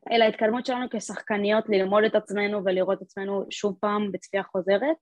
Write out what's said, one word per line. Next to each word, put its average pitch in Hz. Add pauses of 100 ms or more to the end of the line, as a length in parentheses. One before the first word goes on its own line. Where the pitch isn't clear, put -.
(100)
אל 233
ההתקדמות 220
שלנו 247
כשחקניות, 208
ללמוד 202
את 214
עצמנו 208
ולראות 185
את -
עצמנו 196
שוב 202
פעם 208
בצפייה 196
חוזרת. 196